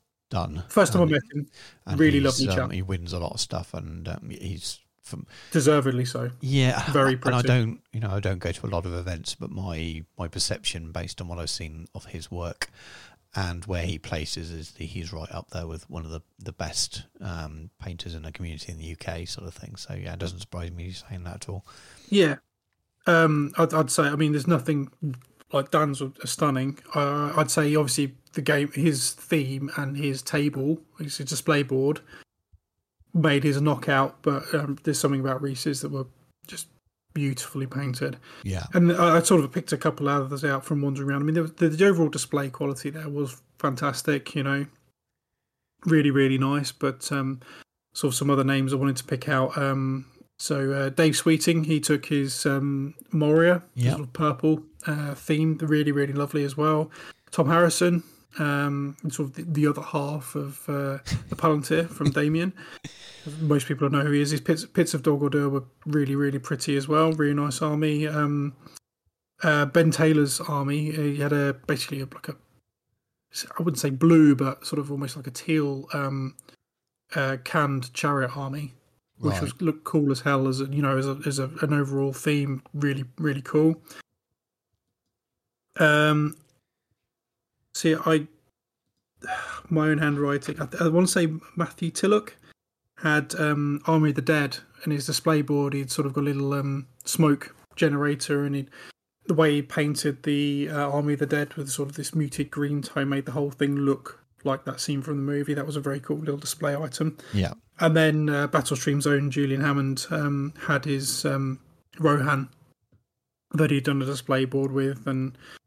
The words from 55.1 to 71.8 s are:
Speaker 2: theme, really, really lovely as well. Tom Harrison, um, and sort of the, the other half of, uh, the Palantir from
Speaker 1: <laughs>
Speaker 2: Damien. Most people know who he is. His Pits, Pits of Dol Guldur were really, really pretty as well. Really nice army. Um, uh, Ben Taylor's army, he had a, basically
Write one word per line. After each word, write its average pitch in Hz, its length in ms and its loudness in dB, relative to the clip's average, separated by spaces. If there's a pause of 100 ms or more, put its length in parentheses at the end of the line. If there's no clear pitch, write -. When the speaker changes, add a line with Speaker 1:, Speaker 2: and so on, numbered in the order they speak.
Speaker 2:
theme, 156 460 0
really, 151 320 2
really 139 180 0
lovely 143 320 -2
as 139 140 -4
well. 156 340 2 (400)
Tom 156 160 2
Harrison, 170 560 4 (340)
um, 143 640 -2
and 135 120 -6
sort 143 160 -4
of 127 60 -16
the, 135 80 -10
the 151 240 2
other 147 140 0
half 143 540 -6
of, 143 320 -8
uh, 139 300 -4 (320)
the - 80 -6
Palantir 156 520 2
from 143 200 0
Speaker 1:
<laughs> - 20 2
Speaker 2:
Damien. 156 400 0 (880)
Most 147 260 2
people 139 240 -2
know 139 120 2
who 147 100 0
he 143 100 4
is. 143 80 0
His 147 120 -2
Pits, 165 240 0
Pits - 280 0
of 147 80 -4
Dol 147 160 2
Guldur 143 320 0
were 135 140 -2 (240)
really, 143 280 2
really 139 220 0
pretty 139 400 -2
as 135 100 -2
well. 156 260 4
Really 147 200 2
nice 143 280 -2
army. 151 440 0
Um, 147 480 -2 (880)
uh, 147 240 4
Ben 160 240 4
Taylor's 151 520 4
army, 147 500 -2
he 147 260 -2
had 143 160 0
a, 139 200 2 (120)
basically 139 360 -4